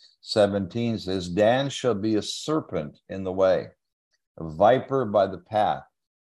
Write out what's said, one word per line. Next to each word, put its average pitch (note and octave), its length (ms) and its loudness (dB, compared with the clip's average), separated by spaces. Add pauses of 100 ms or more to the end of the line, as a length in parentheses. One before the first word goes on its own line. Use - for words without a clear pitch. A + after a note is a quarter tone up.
(220)
seventeen G2+ 760 0
says, F2+ 320 -4
"Dan A2+ 400 2
shall B2+ 240 -2
be G#2+ 220 -2
a G2+ 80 2
serpent F#2+ 760 -6 (100)
in F#2+ 140 -8
the F#2 80 -6
way, F#2+ 360 2 (720)
a E2 40 -10
viper A#2 640 2
by G2+ 220 2
the F#2 100 -8
path, F2+ 460 -2 (400)